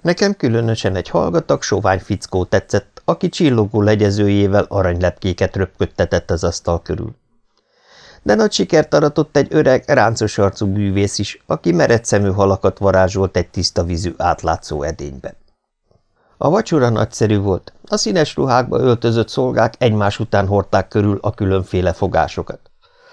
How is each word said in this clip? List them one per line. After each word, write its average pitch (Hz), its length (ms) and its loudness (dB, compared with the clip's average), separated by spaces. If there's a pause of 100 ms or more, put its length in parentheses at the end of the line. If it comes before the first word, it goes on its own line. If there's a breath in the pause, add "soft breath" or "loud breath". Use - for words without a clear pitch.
Nekem 202 340 0
különösen 113 600 -2
egy 87 140 -6
hallgatag, 165 520 -2
sovány 95 380 0
fickó 92 460 -4
tetszett, - 600 -2
aki 170 240 -2
csillogó 113 520 2
legyezőjével 101 840 2
aranylepkéket 90 880 -2
röpködtetett - 760 -2
az 87 120 -4
asztal 85 380 -4
körül. - 340 -8 (1040 soft breath)
De - 140 2
nagy 214 160 2
sikert 160 420 0
aratott 147 440 2
egy 139 120 2
öreg, 139 380 2
ráncos 113 500 0
arcú 101 300 0
bűvész 98 520 -2
is, - 260 -8
aki - 260 -2
meredszemű 113 600 2
halakat 98 460 2
varázsolt 95 600 2
egy 90 120 -2
tiszta 92 340 -4
vízű, 87 340 -4
átlátszó 80 680 -2
edénybe. 71 520 -10 (1000)
A - 120 0
vacsora 160 400 2
nagyszerű 107 500 0
volt, 98 340 -4 (140)
a 214 100 -4
színes 185 380 -2
ruhákba 131 440 0
öltözött 117 500 0
szolgák 120 480 0
egymás 104 420 0
után 101 280 0
hordták 98 400 0
körül 101 340 0
a 104 120 -4
különféle 92 600 -2
fogásokat. 82 680 -4 (540 loud breath)